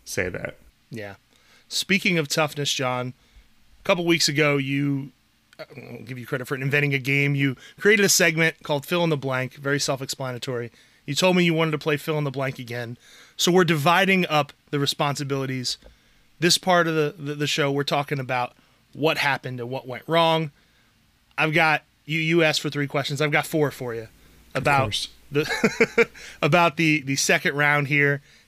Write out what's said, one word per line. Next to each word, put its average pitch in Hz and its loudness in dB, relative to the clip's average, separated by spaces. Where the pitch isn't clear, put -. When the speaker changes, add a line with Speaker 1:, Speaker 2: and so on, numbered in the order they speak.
Speaker 1:
say 92 -4
that. - -8
Speaker 2:
Yeah. 101 -12
Speaking 190 0
of 147 -2
toughness, 147 -2
John, 127 -4
a - -20
couple 180 0
weeks 170 2
ago, 147 2
you, 139 -2
I'll 131 -16
give 123 -12
you 117 -14
credit 123 -6
for 143 -4
inventing 143 0
a 139 0
game. 143 0
You 139 0
created 202 6
a 190 4
segment 165 2
called 143 -2
Fill 175 0
in 165 2
the 151 2
Blank, 131 -4
very 143 -2
self-explanatory. 127 -6
You 143 -6
told 185 2
me 180 4
you 170 2
wanted 160 0
to 151 -2
play 151 -2
Fill 156 -4
in 147 -2
the 139 -4
Blank 131 -6
again. 120 -10
So - 2
we're 185 6
dividing 175 4
up 147 0
the 147 -2
responsibilities. 135 -4
This 165 4
part 175 2
of 160 0
the, 151 0
the, 147 -8
the 147 -2
show, 143 0
we're 143 0
talking 143 -2
about 123 -4
what 147 0
happened 131 -2
and 120 -8
what 131 -8
went 120 -10
wrong. 160 2
I've 156 0
got, 156 2
you, 156 -2
you 165 2
asked 151 2
for 151 -4
three 143 -2
questions. 139 -4
I've 151 0
got 151 2
four 147 0
for 123 -10
you. 113 -8
Speaker 1:
Of 135 -2
Speaker 2:
About 143 4
Speaker 1:
course. - -4
Speaker 2:
the, 156 0
<laughs> - -10
about 170 4
the, 151 2
the 135 -4
second 165 0
round 147 2
here, 143 2